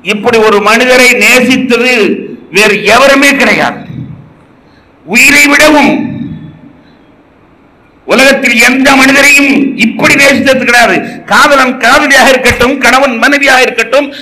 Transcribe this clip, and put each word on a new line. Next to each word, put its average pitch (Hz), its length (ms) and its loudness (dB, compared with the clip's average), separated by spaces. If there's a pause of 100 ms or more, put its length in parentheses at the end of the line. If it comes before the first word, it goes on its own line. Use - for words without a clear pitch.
(140)
இப்படி 226 260 0 (100)
ஒரு 208 180 2
மனிதரை 247 400 2 (160)
நேசித்தது 247 720 0 (640)
வேறு 208 180 2 (200)
எவருமே 277 440 2
கிடையாது. 160 400 -2 (1300)
உயிரை 254 460 0
விடவும் 294 420 2 (2000)
உலகத்தில் 247 500 0 (120)
எந்த 269 200 0 (120)
மனிதரையும் 285 520 2 (320)
இப்படி 302 300 0
நேசித்தது 269 500 0
கிடையாது. 233 320 2 (280)
காதலன் 254 500 2 (100)
காதலியாக 269 480 2
இருக்கட்டும், 247 460 0
கணவன் 254 440 0
மனைவியாக 269 440 0
இருக்கட்டும், 262 420 -2 (120)